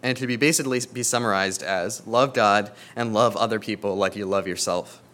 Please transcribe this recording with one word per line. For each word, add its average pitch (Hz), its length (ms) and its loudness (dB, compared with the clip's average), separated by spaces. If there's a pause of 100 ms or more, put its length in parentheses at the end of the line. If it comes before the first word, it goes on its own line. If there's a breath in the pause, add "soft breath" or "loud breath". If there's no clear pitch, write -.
And 127 160 -2
it - 20 -14
could 127 80 -4
be 123 80 -2
basically 135 460 2 (100)
be 120 120 -8
summarized 101 580 0
as 95 460 -4
love 123 260 2
God 104 380 4 (240 loud breath)
and 117 180 -2
love 107 240 4
other 110 220 0
people 101 360 -4
like 98 200 0
you 101 100 -6
love 95 220 0
yourself. 90 520 -4 (140)